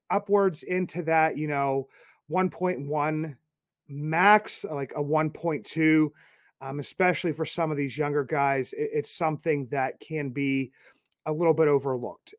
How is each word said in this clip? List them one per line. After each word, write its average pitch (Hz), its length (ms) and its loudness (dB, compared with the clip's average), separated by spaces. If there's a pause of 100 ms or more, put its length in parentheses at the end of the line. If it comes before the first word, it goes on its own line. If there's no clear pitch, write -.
(100)
upwards 196 520 2
into 180 400 -2
that, 160 340 2
you 151 100 -2
know, 139 400 0 (420)
one 185 220 0
point 143 360 -4
one 151 500 -2 (500)
max, 165 800 2
like 143 320 -6
a 147 60 -2
one 151 260 2
point 156 380 -4
two, 156 440 4 (520)
um, 139 180 -8
especially 180 520 0
for 160 120 -4
some 160 260 -2
of 151 60 -2
these 139 220 -4
younger 147 260 0
guys, 139 480 0
it, - 220 -4
it's 147 160 -4
something 151 600 -2
that 135 300 -4
can 147 300 -6
be 135 420 -2 (540)
a 156 60 -2
little 160 220 2
bit 156 140 4
overlooked. 127 720 -2